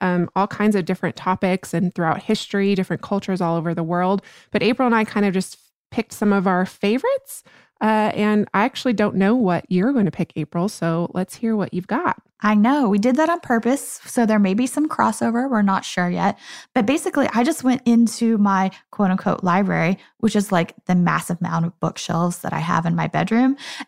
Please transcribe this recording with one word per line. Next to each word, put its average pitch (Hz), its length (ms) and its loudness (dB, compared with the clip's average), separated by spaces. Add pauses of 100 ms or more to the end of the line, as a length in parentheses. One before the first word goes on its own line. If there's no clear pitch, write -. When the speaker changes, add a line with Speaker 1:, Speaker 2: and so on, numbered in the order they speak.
Speaker 1:
um, 180 340 0
all 196 100 2
kinds 208 300 0
of 180 80 0
different 180 320 -4
topics 185 560 -2
and 180 220 -2
throughout 165 280 -2
history, 196 520 -2
different 185 280 -4
cultures 196 380 -4
all 165 160 0
over 170 180 -2
the 170 80 -4
world. 180 400 0 (300)
But 208 100 0
April 247 220 2
and 240 100 4
I 220 100 2
kind 208 200 -2
of 196 80 2
just 185 240 -4 (340)
picked - 220 -6
some 208 220 0
of 196 120 0
our 185 200 2
favorites. 285 760 -2 (380)
Uh, 214 340 2
and 208 400 2
I 196 100 2
actually 254 280 -2
don't 208 240 0
know 190 180 4
what 190 340 0
you're 185 240 2
gonna 202 180 2
pick, - 260 -6
April, 170 320 -4
so 165 460 -2
let's 185 220 -6
hear 226 200 -2
what 196 160 -4
you've 180 140 -6
got. - 340 -4 (200)
Speaker 2:
I 214 140 2
know. 240 340 4
We 202 100 2
did 247 180 2
that 311 120 2
on 339 120 -2
purpose, 240 640 -2
so 240 200 0
there 214 140 4
may 196 160 4
be 247 140 0
some 302 200 -2
crossover. 233 600 0
We're 214 120 2
not 196 220 0
sure 180 240 -2
yet. 180 300 0 (340)
But 226 140 2
basically, 294 480 0
I 233 80 2
just 302 220 0
went 254 200 2
into 233 540 2
my 196 320 2 (220)
quote-unquote 190 500 0
library, 180 560 2 (200)
which 214 180 0
is, 202 160 0
like, 170 200 0 (140)
the 180 80 2
massive 170 460 0
amount 165 260 -2
of - 140 -10
bookshelves 170 580 -4
that - 140 -8
I 156 80 -4
have 165 260 0
in 170 80 0
my 165 140 -2
bedroom. 233 480 0 (320)